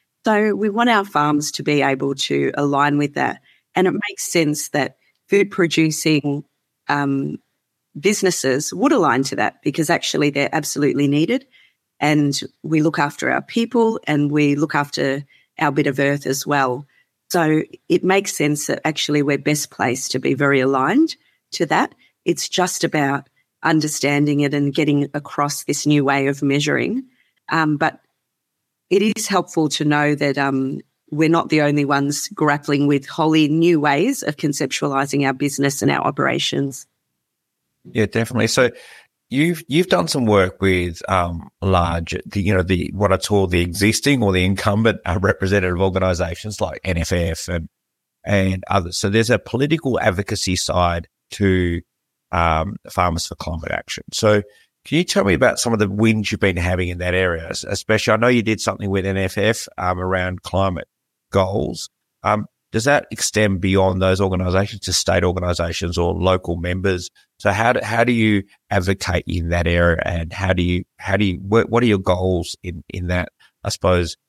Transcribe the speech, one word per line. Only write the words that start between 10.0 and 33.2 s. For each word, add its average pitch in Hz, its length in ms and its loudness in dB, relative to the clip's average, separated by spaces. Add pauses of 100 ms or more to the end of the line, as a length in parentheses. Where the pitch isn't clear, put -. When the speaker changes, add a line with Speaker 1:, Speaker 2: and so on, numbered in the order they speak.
Speaker 1:
they're 143 240 -2
absolutely 147 540 0
needed. 170 380 0 (560)
And 147 360 2 (240)
we 156 200 0
look 156 180 0
after 143 320 0
our 131 100 0
people 233 640 0
and 147 240 0
we 147 260 2
look 156 200 -2
after 143 480 -2 (360)
our 151 120 2
bit 147 160 2
of 135 100 -4
earth 143 280 0
as 131 200 -4
well. 139 400 -2 (440)
So 156 320 2 (260)
it - 160 2
makes 190 320 2
sense 147 320 -2
that - 160 -4
actually 151 380 0
we're 139 160 2
best 147 340 -2
placed - 400 -4
to 135 80 -2
be 135 140 0
very 139 260 2
aligned 139 560 2 (380)
to 170 140 -2
that. - 280 0 (300)
It's - 240 -2
just 180 340 -2
about 139 460 -2 (340)
understanding 147 800 0
it 143 120 0
and 143 220 0
getting 147 380 0
across 143 500 -4
this - 220 -4
new 147 180 4
way 139 240 2
of 139 160 -2
measuring. 143 640 0 (440)
Um, 156 280 0
but - 240 -2 (880)
it 202 120 4
is - 260 0
helpful 170 400 0
to 147 160 -2
know 147 320 2
that, 143 220 -2
um, 139 420 -2 (320)
we're 156 160 2
not 165 220 2
the 156 120 2
only 147 220 2
ones 143 460 -2
grappling 143 580 0
with 143 180 2
wholly 156 440 2